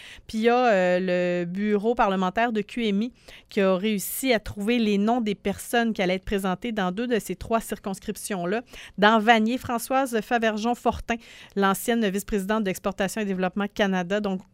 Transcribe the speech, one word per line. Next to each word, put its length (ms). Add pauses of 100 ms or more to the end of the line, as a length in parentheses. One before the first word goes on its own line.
(280)
Puis 100
il 60
y 40
a, 200
euh, 320
le 440
bureau 520
parlementaire 560
de 80
Q 260
M 160
I 100 (360)
qui 140
a 140
réussi 560
à 60
trouver 400
les 180
noms 240
des 140
personnes 580
qui 100
allaient 120
être 100
présentées 460
dans 220
deux 160
de 100
ces 160
trois 260
circonscriptions-là. 1000 (360)
Dans 220
Vanier, 400
Françoise 640
Faverjon-Fortin, 960 (400)
l'ancienne 520
vice-présidente 540
d'exportation 580
et 40
développement 320 (160)
Canada, 480
donc 200 (140)